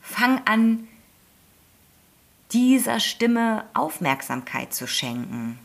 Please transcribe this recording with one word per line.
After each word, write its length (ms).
Fang 420
an, 420
dieser 480
Stimme 640
Aufmerksamkeit 1000
zu 120
schenken. 800